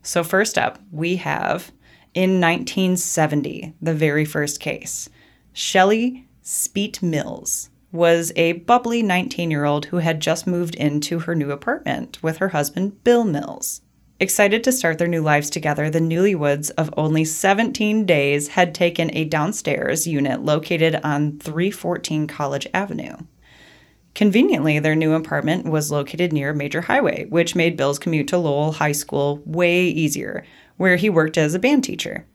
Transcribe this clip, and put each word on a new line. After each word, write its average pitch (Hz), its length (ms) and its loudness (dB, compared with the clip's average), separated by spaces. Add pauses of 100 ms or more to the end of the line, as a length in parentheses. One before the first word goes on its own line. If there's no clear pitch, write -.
So - 200 -2
first 196 340 0
up, - 220 0 (140)
we 170 240 -2
have, - 560 -4 (420)
in 185 240 2
nineteen 180 580 2
seventy, 151 840 -2
the 165 100 0
very 151 320 2
first 151 360 -4
case. - 480 -8 (440)
Shelley 226 760 2 (140)
Speet - 600 -6
Mills - 680 -4 (200)
was 170 460 2
a 170 160 2
bubbly 233 500 0
nineteen-year-old 156 840 0
who 180 100 -4
had 160 240 0
just 160 260 -2
moved 175 300 -2
into 147 420 0
her 165 160 -4
new 143 160 0
apartment - 720 -6
with 160 140 -2
her 190 140 0
husband, 175 520 -2
Bill 240 220 6
Mills. - 560 -4 (400)
Excited 202 420 2
to 262 80 2
start 165 280 0
their 170 100 2
new 165 140 0
lives 147 280 2
together, 151 400 -2
the 160 80 0
newlywoods 160 800 2
of 156 180 -2
only 156 280 2
seventeen 214 840 0
days 143 400 2
had 175 300 2
taken 170 360 0
a 160 120 0
downstairs 156 840 -2
unit 143 380 0
located 156 580 2
on 147 380 0
three 170 320 -2
fourteen 156 560 -4
College 139 440 -4
Avenue. - 440 -6 (1000)
Conveniently, 208 680 4
their 156 160 2
new 160 160 2
apartment 160 540 -2
was 151 260 -2
located 160 400 -2
near 143 180 -2
a 151 40 -4
major 143 260 -4
highway, - 460 0
which 170 280 0
made 165 220 2
Bill's 143 240 0
commute 156 280 0
to 180 100 0
Lowell 151 340 0
High 151 180 0
School 143 540 -2
way 175 400 2
easier, 151 600 -2 (320)
where 180 200 4
he 190 120 2
worked 160 300 2
as 151 160 2
a 185 60 -2
band 277 240 4
teacher. - 500 -8